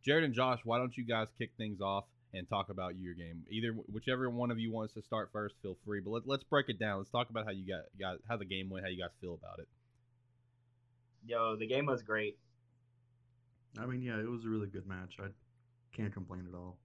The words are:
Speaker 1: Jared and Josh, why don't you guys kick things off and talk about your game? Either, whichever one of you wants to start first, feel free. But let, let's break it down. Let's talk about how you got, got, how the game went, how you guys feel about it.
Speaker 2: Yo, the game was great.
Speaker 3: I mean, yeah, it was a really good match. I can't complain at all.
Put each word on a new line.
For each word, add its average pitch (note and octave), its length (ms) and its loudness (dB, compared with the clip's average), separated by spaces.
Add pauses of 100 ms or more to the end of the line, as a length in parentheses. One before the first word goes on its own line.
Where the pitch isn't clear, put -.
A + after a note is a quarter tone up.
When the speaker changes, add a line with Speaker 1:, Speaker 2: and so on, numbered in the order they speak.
Speaker 1:
Jared D#3 200 8
and C3+ 80 2
Josh, B2+ 320 6
why A2+ 120 4
don't B2 200 2
you B2+ 80 -2
guys A2+ 220 2 (120)
kick A#2+ 180 -2
things G#2+ 240 -2
off G2 220 2 (300)
and F#2 160 -6
talk G2 200 2
about F#2 280 -4
your F2+ 160 -6
game? E2+ 360 -8
Either, A2+ 220 0
whichever B2 580 0
one A#2+ 220 2
of A2+ 80 0
you A2+ 120 2
wants A2 240 -2
to G#2+ 60 -8
start G#2+ 300 0
first, G#2 300 -2
feel F#2 240 -6
free. G#2 160 0
But G2 100 -4
let, A2+ 160 -2
let's C3+ 160 2
break C#3+ 240 6
it A2+ 100 -2
down. G#2 220 2
Let's G2 100 -6
talk B2 200 2
about A2+ 160 -2
how G#2+ 60 -2
you F#2+ 140 -4
got, F#2 200 -2 (120)
got, F#2 200 -2 (120)
how A#2+ 80 0
the G2+ 80 -4
game F#2+ 240 -2
went, F#2+ 160 -4
how F#2 60 0
you F2+ 100 -2
guys F2 200 -4
feel F2 120 -4
about F2+ 260 -12
it. D#2+ 80 -12 (1600)
Speaker 2:
Yo, A2+ 300 2
the G#2+ 120 -2
game C3+ 180 4
was B2+ 180 0
great. G#2+ 340 0 (1400)
Speaker 3:
I A2+ 60 -4
mean, B2+ 160 -2
yeah, A#2+ 180 -2
it A2 100 -2
was A#2 160 -4
a A2+ 40 -2
really G#2+ 180 2
good F#2+ 200 -8
match. F#2 320 -8
I G2 80 -6 (680)
can't G#2 180 -2
complain F#2 380 -8
at - 40 -12
all. F2+ 300 -12